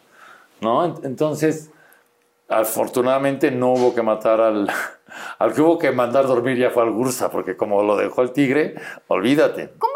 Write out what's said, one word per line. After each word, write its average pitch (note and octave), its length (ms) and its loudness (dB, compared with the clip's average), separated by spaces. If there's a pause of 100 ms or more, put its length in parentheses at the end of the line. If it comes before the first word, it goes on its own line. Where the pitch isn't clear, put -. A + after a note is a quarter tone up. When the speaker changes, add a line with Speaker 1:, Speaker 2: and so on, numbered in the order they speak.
(600)
Speaker 1:
¿no? A#2+ 240 0
En-, E3 100 -4 (100)
entonces, D3+ 680 -2 (760)
afortunadamente C3 1000 0
no B2+ 220 0
hubo B2 220 2
que A#2 80 0
matar A2 400 2
al, G#2+ 260 2 (360)
<laughs> - 340 -16
al A2 160 2
que C#3 80 2
hubo E3 160 4
que C#3 140 0
mandar B2 340 0
dormir B2+ 320 0
ya B2 120 2
fue A#2+ 120 2
al A2+ 80 2
Gursa, A2+ 400 -2
porque F#2 260 -6
como G#2 260 0
lo G#2 140 2
dejó G2+ 240 -2
el B2 120 0
tigre, C#3+ 420 0 (340)
olvídate. A#2+ 720 0
Speaker 2:
¿Cómo B4+ 160 -2